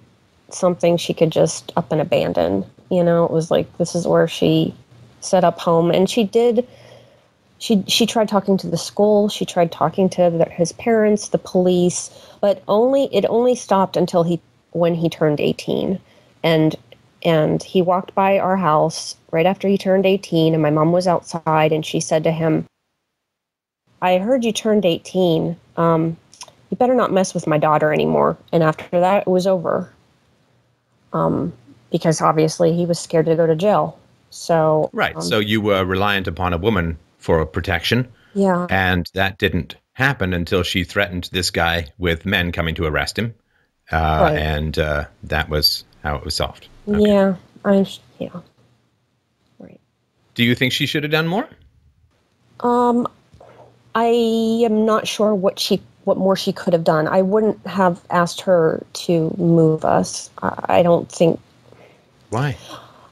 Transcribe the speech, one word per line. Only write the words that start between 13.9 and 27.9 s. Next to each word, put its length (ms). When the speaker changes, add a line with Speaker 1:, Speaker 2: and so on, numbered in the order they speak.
Speaker 1:
until 260
he, 160
when 240
he 140
turned 300
eighteen. 600
And, 320
and 400
he 180
walked 320
by 240
our 200
house 580
right 160
after 200
he 100
turned 280
eighteen, 480
and 80
my 80
mom 220
was 160
outside, 640
and 140
she 140
said 260
to 60
him, 340
"I 180
heard 240
you 80
turned 340
eighteen. 720
Um, 400
you 80
better 160
not 180
mess 220
with 140
my 100
daughter 360